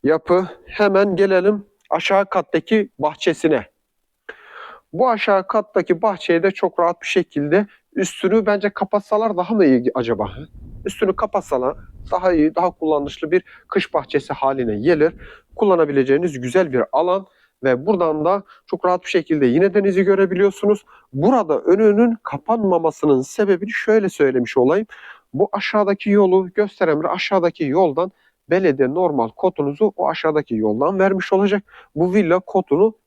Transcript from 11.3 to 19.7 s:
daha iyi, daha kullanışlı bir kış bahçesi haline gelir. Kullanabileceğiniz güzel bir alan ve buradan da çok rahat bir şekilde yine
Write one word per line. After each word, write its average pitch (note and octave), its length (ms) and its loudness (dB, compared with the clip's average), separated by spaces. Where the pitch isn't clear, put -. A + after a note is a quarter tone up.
daha F3+ 220 0
iyi, D#3 220 2
daha F3 160 0
kullanışlı D3+ 600 -4
bir F3+ 120 0
kış - 260 -4
bahçesi C#3+ 400 -4
haline C3 460 -2
gelir. D#3 340 2
Kullanabileceğiniz D3 840 0
güzel C3+ 320 0
bir B2 180 0
alan F3+ 360 0
ve C3 220 0
buradan E3 400 0
da F#3+ 180 0
çok - 200 -8
rahat F3+ 180 0
bir - 60 -14
şekilde D#3 360 0
yine E3+ 280 2